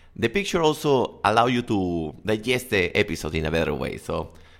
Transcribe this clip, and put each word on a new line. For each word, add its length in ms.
the 120
picture 320
also 640
allow 220
you 160
to 500
digest 440
the 240
episode 420
in 100
a 60
better 200
way. 260
So, 360